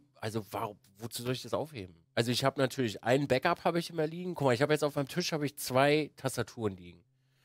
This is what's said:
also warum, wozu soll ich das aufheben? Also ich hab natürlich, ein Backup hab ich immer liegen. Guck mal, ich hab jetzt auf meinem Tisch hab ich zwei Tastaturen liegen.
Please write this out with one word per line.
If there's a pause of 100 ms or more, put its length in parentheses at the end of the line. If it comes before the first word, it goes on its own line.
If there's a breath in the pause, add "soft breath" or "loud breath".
(200)
also
warum, (200)
wozu
soll
ich
das
aufheben? (180)
Also
ich
hab
natürlich,
ein
Backup
hab
ich
immer
liegen.
Guck
mal,
ich
hab
jetzt
auf
meinem
Tisch
hab
ich
zwei
Tastaturen
liegen. (400)